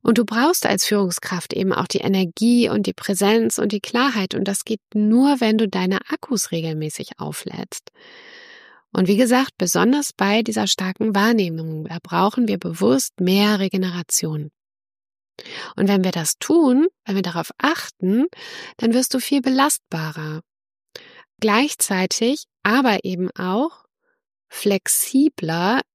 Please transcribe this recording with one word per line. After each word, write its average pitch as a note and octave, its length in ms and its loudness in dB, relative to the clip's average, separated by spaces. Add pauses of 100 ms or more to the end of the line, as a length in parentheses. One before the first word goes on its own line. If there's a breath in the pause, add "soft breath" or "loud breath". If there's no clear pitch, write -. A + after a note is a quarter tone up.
Und A#3 160 4
du A#3 80 2
brauchst B3+ 400 0
als - 200 0
Führungskraft F#3 680 -2
eben F#3+ 200 0
auch - 140 -2
die - 120 -4
Energie G#3+ 680 2
und G#3 160 0
die F#3+ 80 -4
Präsenz G#3+ 640 0
und G3+ 140 0
die G3+ 80 -4
Klarheit. A#3+ 560 -2
Und F#3+ 100 0
das G3 200 -4
geht A3 160 -6 (120)
nur, A#3+ 460 4
wenn A3 180 2
du A3 100 2
deine F#3 320 0 (100)
Akkus - 420 -4
regelmäßig D#3 680 -6
auflädst. - 720 -10 (1000 loud breath)
Und F#3 140 2
wie G3 100 4
gesagt, B3+ 400 4
besonders A3+ 560 0
bei G3+ 280 0
dieser G#3+ 260 -2
starken F#3+ 460 -2
Wahrnehmung, E3 720 0
da E3 160 -10
brauchen G3 460 0
wir G3+ 100 -2
bewusst F#3+ 640 0
mehr G3 400 2
Regeneration. F3 920 -4 (1300 loud breath)
Und G3+ 120 2
wenn G3 160 2
wir F#3 80 0
das - 280 -4
tun, D4+ 480 4 (180)
wenn F#3+ 100 -4
wir G3 60 0
darauf F3 360 -6
achten, B3 680 0 (520 loud breath)
dann A3+ 160 0
wirst B3+ 200 0
du C4 60 0
viel C#4 220 0
belastbarer. E3 1000 -2 (960 loud breath)
Gleichzeitig A3 1080 0 (180)
aber A3+ 400 2
eben F#3 340 -4
auch G3+ 480 -4 (640)
flexibler G3+ 1300 0 (140)